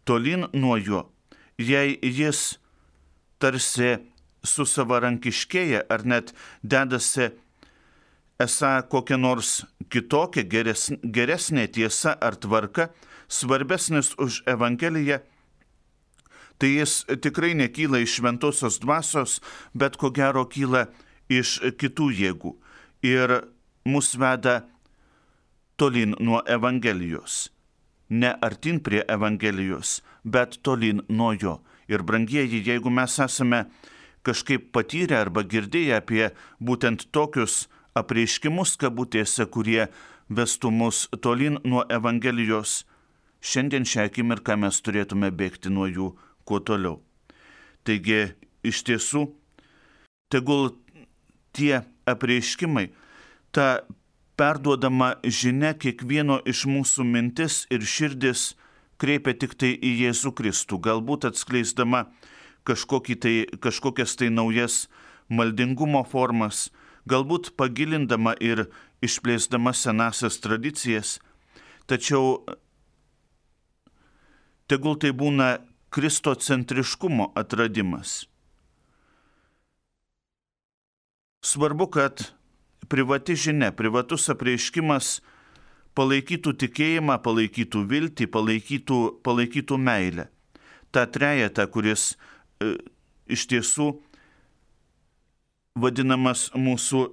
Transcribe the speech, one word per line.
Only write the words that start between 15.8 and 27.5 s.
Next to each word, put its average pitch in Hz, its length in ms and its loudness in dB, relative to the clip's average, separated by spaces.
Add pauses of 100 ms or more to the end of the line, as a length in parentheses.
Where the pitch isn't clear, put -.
tai 135 180 2
jis 147 300 0 (140)
tikrai 156 360 0
nekyla 139 480 0
iš 120 180 -2
Šventosios 123 600 0
Dvasios, 147 580 0 (300)
bet 135 280 -2
ko 135 140 0
gero 131 340 2
kyla 127 420 0 (380)
iš 127 340 0 (140)
kitų 139 360 0
jėgų 92 460 0 (440)
ir 127 420 4 (440)
mus 139 300 2
veda 123 460 2 (1160)
tolyn 120 380 2
nuo 117 260 2
Evangelijos. 110 1040 -2 (640)